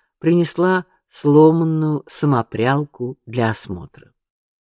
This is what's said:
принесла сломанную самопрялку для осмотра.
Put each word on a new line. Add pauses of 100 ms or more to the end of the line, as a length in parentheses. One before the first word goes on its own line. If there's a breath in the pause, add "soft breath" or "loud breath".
(200)
принесла (240)
сломанную
самопрялку
для
осмотра. (500)